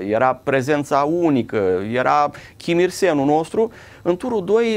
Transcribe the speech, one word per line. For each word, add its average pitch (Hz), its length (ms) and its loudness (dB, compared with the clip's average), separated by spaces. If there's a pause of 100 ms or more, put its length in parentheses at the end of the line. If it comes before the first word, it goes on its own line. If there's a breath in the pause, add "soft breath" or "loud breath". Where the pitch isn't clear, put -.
era 127 340 2
prezența 143 640 0 (140)
unică, 120 400 0 (320)
era 143 380 2 (260 loud breath)
Kim 170 220 -2
Il-senul 175 460 0
nostru, 160 460 0 (300 loud breath)
în 175 160 -2
turul 226 280 -4
doi, 220 200 2 (120)